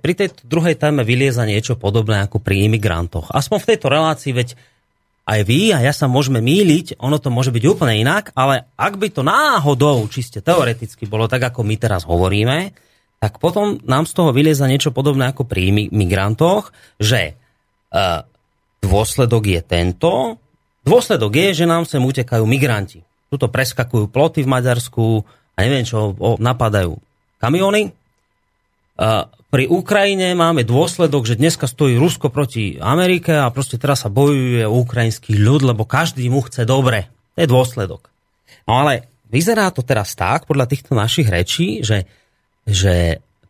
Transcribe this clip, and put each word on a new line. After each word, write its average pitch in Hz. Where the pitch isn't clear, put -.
pri 170
tejto -
druhej 160
téme 147
vylieza 123
niečo 107
podobné 104
ako 98
pri 98
imigrantoch. 90
Aspoň 190
v -
tejto 208
relácii, 147
veď 120
aj 110
vy 175
a 165
ja 135
sa 135
môžeme 131
mýliť, 170
ono 139
to 139
môže 127
byť 113
úplne 139
inak, 147
ale 131
ak 196
by 208
to 139
náhodou, 147
čiste 117
teoreticky 120
bolo 110
tak, 127
ako 120
my 107
teraz 98
hovoríme, 104
tak 107
potom 202
nám 131
z 165
toho 156
vylieza 143
niečo 135
podobné 135
ako 135
pri 92
imi-, 104
migrantoch, 107
že, 107
e, -
dôsledok 110
je 87
tento, 90
dôsledok 160
je, 170
že -
nám 170
sem 135
utekajú 127
migranti. 110
Tuto 135
preskakujú 120
ploty 156
v 131
Maďarsku 120
a -
neviem 123
čo, 107
o, 95
napadajú 107
kamióny. 190
A 107
pri 135
Ukrajine 190
máme 165
dôsledok, 147
že 110
dneska 156
stojí 131
Rusko 147
proti 120
Amerike 170
a 135
proste 123
teraz 139
sa 107
bojuje 127
o 107
ukrajinský 113
ľud, 131
lebo 113
každý 131
mu 131
chce 117
dobre. 123
To -
je 165
dôsledok. 123
No 123
ale 135
vyzerá 190
to 143
teraz 110
tak, 110
podľa 139
týchto -
našich 113
rečí, 175
že, 104
že 90